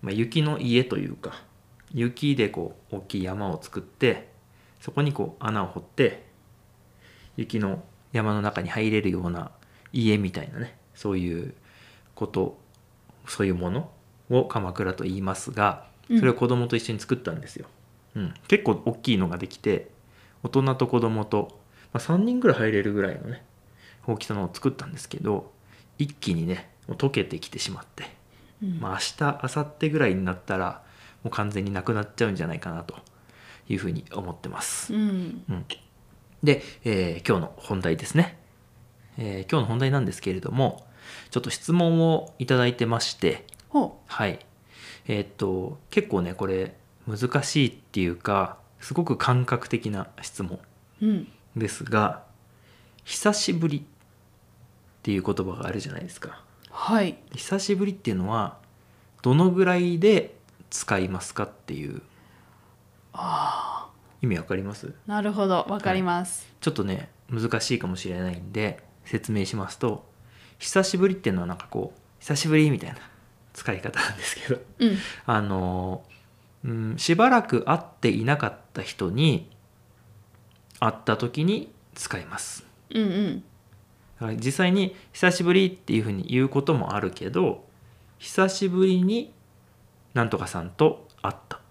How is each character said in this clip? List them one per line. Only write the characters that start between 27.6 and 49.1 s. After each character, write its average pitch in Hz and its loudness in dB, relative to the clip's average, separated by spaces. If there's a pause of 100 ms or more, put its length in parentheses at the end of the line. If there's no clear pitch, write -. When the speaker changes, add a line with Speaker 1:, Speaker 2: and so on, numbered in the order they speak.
Speaker 1:
ま 92 -12
っ - -18
て、 - -16 (580)
Speaker 2:
う - -4
ん。 180 -4
Speaker 1:
ま 104 -4
あ、 - -2
明 98 -4
日、 143 -2
明 131 -2
後 147 -6
日 156 0
ぐ 156 0
ら 135 0
い 95 2
に 95 -2
な 90 0
っ 90 -8
た 98 -2
ら、 90 -4 (400)
も 117 -6
う - -10
完 101 -2
全 98 -2
に 101 -4
な 95 -4
く 120 0
な 104 0
っ 107 -6
ち - 2
ゃ - 4
う 107 2
ん 95 -2
じ 85 -4
ゃ 80 -2
な 82 -4
い 82 -8
か 87 -8
な 82 -8
と - -12 (720)
い 110 -2
う - -2
ふ 90 -4
う 90 -4
に 80 -6
思 92 -8
っ 80 -10
て - -14
ま - -10
す。 - -8
Speaker 2:
う 214 -2
ん。 196 -2
Speaker 1:
う - -2
ん。 90 -6 (760)
で、 143 4 (200)
え 90 0
ー、 - -6
今 110 4
日 87 0
の 80 -6
本 95 -4
題 85 2
で - -8
す - -2
ね。 170 4 (800)
え 98 -6
ー、 - -2
今 160 4
日 127 2
の - 0
本 117 0
題 131 2
な 143 4
ん 123 0
で - -2
す - -10
け - -2
れ 190 -4
ど - -6
も、 - 0 (420)
ち - -2
ょ 117 0
っ - -10
と 113 -4
質 - -2
問 165 6
を 165 2
い 127 -4
た 131 4
だ 123 6
い 123 2
て 120 0
ま 117 2
し - -4
て、 - 0 (220)
Speaker 2:
ほ - 0
う。 - -18
Speaker 1:
は 110 -2
い。 92 -4 (680)
え 104 0
ー 98 -2
っ - -20 (100)
と、 95 -2 (120)
結 - 2
構 92 2
ね、 90 -4
こ 95 -4
れ 95 -2 (320)
難 123 0
し 139 2
い - 2
っ - -10
て - -6
い 90 2
う 87 -2
か、 98 0 (220)
す - -6
ご 170 2
く 147 0